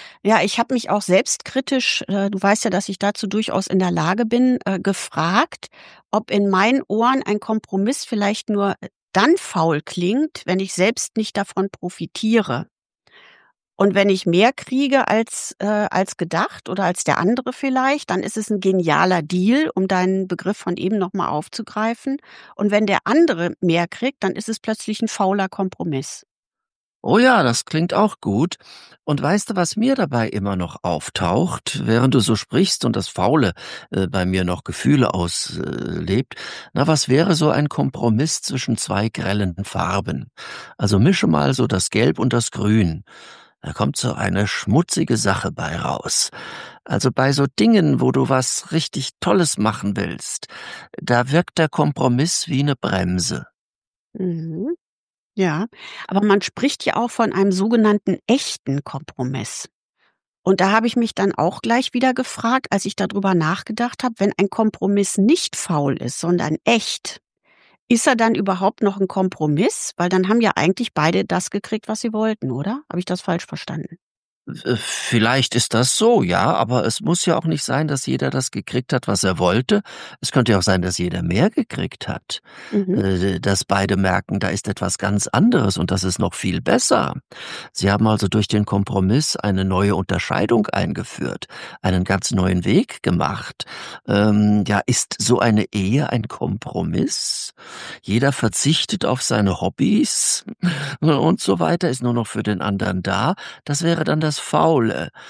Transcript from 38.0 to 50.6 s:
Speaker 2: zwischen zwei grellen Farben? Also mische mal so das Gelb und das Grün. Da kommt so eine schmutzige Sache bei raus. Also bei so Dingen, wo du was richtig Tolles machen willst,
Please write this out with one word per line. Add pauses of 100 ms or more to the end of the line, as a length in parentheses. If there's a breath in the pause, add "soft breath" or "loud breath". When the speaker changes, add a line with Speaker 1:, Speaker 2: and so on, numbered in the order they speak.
Speaker 2:
zwischen
zwei
grellen
Farben? (460 loud breath)
Also
mische
mal
so
das
Gelb
und
das
Grün. (580 loud breath)
Da
kommt
so
eine
schmutzige
Sache
bei
raus. (520 loud breath)
Also
bei
so
Dingen,
wo
du
was
richtig (100)
Tolles
machen
willst, (520 loud breath)